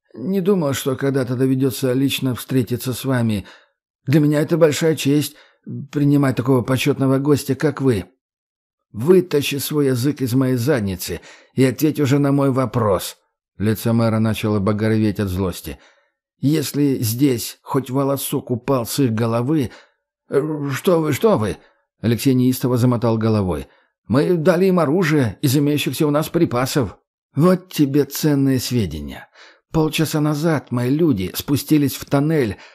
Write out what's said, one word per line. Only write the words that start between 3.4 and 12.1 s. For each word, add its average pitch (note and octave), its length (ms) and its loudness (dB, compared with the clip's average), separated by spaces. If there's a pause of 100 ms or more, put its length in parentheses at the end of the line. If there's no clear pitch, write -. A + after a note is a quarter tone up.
Для C#3+ 140 4
меня D3 200 2
это D#3+ 160 0
большая D#3+ 400 2
честь D3 400 0 (560)
принимать C#3+ 440 2
такого B2+ 260 2
почетного C3 560 0
гостя, C#3 360 0
как C#3+ 280 -2
вы». A#2 240 0 (840)
«Вытащи D3+ 640 2
свой D3 300 0
язык C3 340 0
из B2 140 -2
моей C3 220 2
задницы G#2 640 -2 (340)
и B2 80 2
ответь C#3+ 380 0
уже C#3+ 180 2